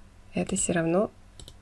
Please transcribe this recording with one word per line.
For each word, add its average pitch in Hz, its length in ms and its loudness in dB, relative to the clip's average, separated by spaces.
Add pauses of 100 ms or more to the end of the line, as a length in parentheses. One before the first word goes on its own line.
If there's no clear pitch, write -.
(340)
Это 180 220 -2
всё 185 180 0
равно 175 380 2 (500)